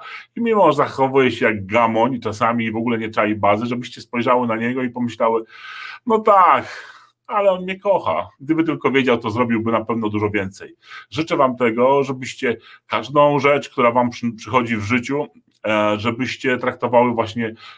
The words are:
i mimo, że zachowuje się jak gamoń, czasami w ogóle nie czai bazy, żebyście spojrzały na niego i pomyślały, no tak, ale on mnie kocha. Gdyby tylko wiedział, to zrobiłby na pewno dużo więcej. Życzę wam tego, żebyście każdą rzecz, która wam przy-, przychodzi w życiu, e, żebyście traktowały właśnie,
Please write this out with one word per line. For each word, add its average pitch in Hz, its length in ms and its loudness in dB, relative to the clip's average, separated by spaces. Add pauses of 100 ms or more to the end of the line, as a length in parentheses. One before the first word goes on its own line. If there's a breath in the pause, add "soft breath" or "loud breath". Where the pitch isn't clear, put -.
(360 loud breath)
i 226 40 -6
mimo, 208 320 4
że 139 40 0
zachowuje 135 540 2
się 120 160 0
jak 107 200 -2
gamoń, 117 540 2
czasami 113 500 -2
w 110 60 -6
ogóle 117 220 -2
nie 110 120 -6
czai 107 240 0
bazy, 104 320 0
żebyście 123 340 -8
spojrzały 123 460 0
na 110 100 -2
niego 123 260 -4
i 123 80 -4
pomyślały, 113 540 -2 (640 loud breath)
no 220 120 2
tak, 180 680 4 (420 loud breath)
ale 202 240 0
on 185 120 0
mnie 190 160 -8
kocha. 95 500 -2 (120)
Gdyby 160 240 0
tylko 143 260 -2
wiedział, 123 280 2
to 113 120 -6
zrobiłby 117 420 0
na 113 120 0
pewno 113 240 -4
dużo 104 220 -2
więcej. 95 460 -8 (340 loud breath)
Życzę 160 260 -4
wam 127 200 2
tego, 127 480 2
żebyście 127 520 -6 (300 loud breath)
każdą 147 520 2
rzecz, 143 320 2
która 120 220 2
wam 123 180 2
przy-, 117 220 -6
przychodzi 113 440 -2
w 104 60 -2
życiu, 123 440 -2 (400)
e, 107 320 2
żebyście 120 600 -4
traktowały 123 520 0
właśnie, 110 440 -4 (240 loud breath)